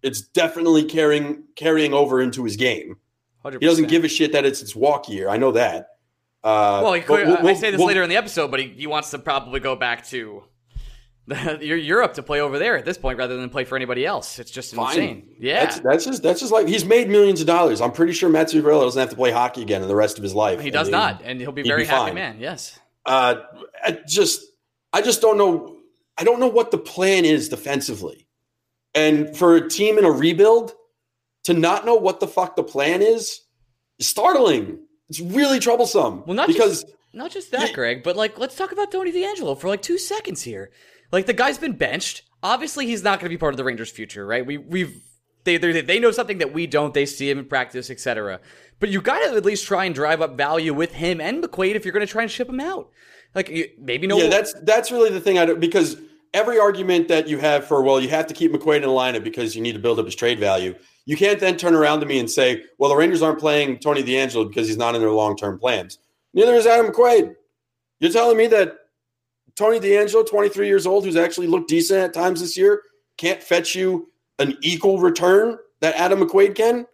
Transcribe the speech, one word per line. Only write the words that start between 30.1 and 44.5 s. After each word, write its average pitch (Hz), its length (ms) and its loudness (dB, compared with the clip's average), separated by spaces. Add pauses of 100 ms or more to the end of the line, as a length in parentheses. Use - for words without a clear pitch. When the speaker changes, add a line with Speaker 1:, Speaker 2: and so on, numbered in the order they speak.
Speaker 1:
rebuild 180 640 4 (720)
to 175 80 2
not 170 320 0
know 233 100 4
what 190 240 0
the 190 80 -2
fuck - 280 -4
the 165 80 -2
plan 165 380 0
is, 220 400 0 (580)
is - 80 -2
startling. 208 720 2 (280)
It's 156 140 -14
really 262 380 0
troublesome 220 680 0
Speaker 2:
Well, 180 80 -6
not 240 120 0
Speaker 1:
because 214 360 2
Speaker 2:
just, - 100 -20 (200)
not 302 180 -14
just 392 200 -12
that, 269 180 -2
Speaker 1:
he - 40 -10
Speaker 2:
Greg, 123 300 -4
but, 175 120 -2
like, 214 220 -4
let's 254 180 -8
talk 381 160 -6
about 403 200 -6
Tony 370 200 -4
DeAngelo 349 480 -6
for, 175 80 -8
like, 196 140 -4
two 339 160 -4
seconds - 460 -8
here. 98 260 -12 (420)
Like, 185 140 0
the 226 80 -2
guy's 269 240 0
been 320 140 -8
benched. 151 520 -6 (200)
Obviously, 254 420 -4
he's 226 160 -4
not 196 180 -2
gonna 180 100 -8
be 170 80 -8
part 156 160 -2
of 127 40 -8
the 131 60 -6
Rangers' 117 260 -6
future, 104 380 -14
right? 123 180 -2
We, 147 120 -8